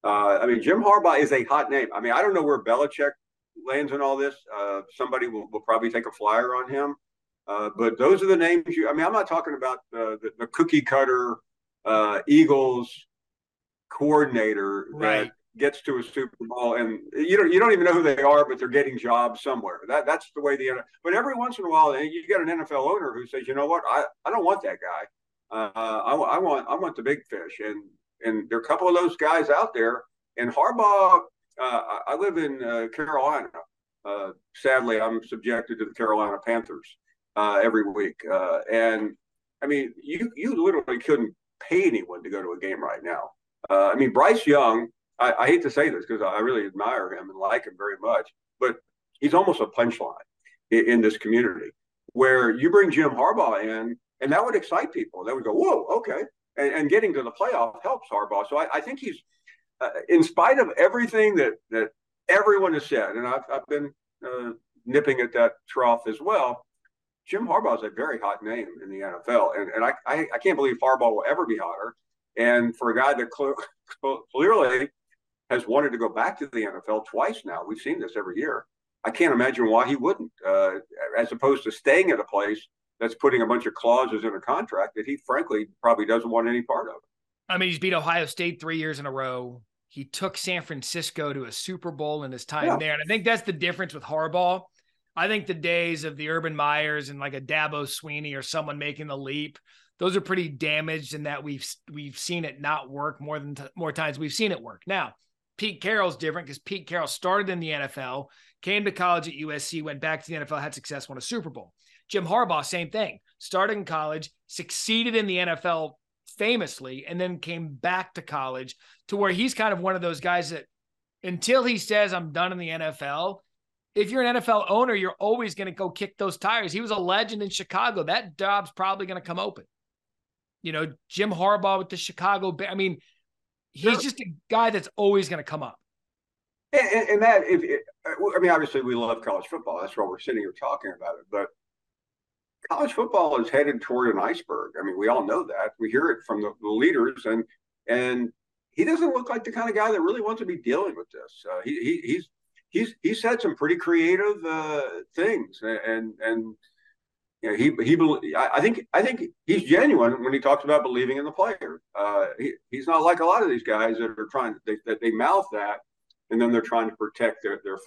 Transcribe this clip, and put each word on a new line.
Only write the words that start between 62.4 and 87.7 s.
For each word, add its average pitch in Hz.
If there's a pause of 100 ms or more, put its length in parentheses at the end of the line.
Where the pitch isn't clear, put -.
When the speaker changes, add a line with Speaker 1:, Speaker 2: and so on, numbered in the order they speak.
Speaker 1:
has 143
said, 104
and 120
I've, 127
I've 135
been, 147 (340)
uh, 123 (340)
nipping 135
at 117
that 117 (140)
trough 120
as 110
well, 151 (640)
Jim 220
Harbaugh 170
is 104
a 107
very 120
hot 101
name 110 (160)
in 95
the 98
N 95
F -
L. 110
And, 98
and 110
I, 127 (120)
I, 151
I -
can't 185
believe 135
Harbaugh 123
will 101
ever 156
be 117
hotter. 95 (420)
And 120
for 120
a 113
guy 135
that 120
cl-, 143 (220)
<laughs> -
cl-, 135 (100)
clearly 139 (600)
has 120
wanted 135
to 120
go 113
back 127
to 143
the 117
N 98
F 92
L 107
twice 160
now, 87
we've 110
seen 165
this 113
every 95
year. 113 (380)
I 110
can't 165
imagine 123
why 117
he 139
wouldn't, 123 (140)
uh, 95 (460)
as 117
opposed 135
to 107
staying 170
at 120
a 104
place 101 (340)
that's 113
putting 127
a 113
bunch 117
of 107
clauses 117
in 110
a 95
contract 120
that 107
he, 139
frankly, 110 (140)
probably 113
doesn't 113
want 117
any 120
part -
of. - (520)
Speaker 2:
I 185
mean, 185
he's 165